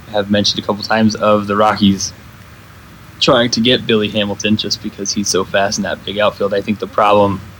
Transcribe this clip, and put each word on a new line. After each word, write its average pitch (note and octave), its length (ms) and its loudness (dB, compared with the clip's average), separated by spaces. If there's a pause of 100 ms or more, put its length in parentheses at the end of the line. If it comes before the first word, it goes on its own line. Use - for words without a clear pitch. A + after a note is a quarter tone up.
(100)
have G2+ 200 -2
mentioned G#2 320 0
a - 40 -12
couple G#2 160 -4
times A2 320 2
of G#2 320 2
the G2+ 100 -2
Rockies G#2 560 2 (1080)
trying B2 320 4
to - 80 -2
get A#2+ 260 2
Billy G#2+ 220 2
Hamilton G#2 480 -2
just - 260 -4
because G2+ 300 -8
he's G2+ 160 -4
so F#2+ 160 0
fast G2+ 340 -2
in G2+ 60 -2
that D#2+ 200 -6
big G2+ 140 -8
outfield. G2+ 340 0
I G2+ 80 -2
think G2+ 180 -4
the F#2+ 80 -8
problem G2+ 540 2 (200)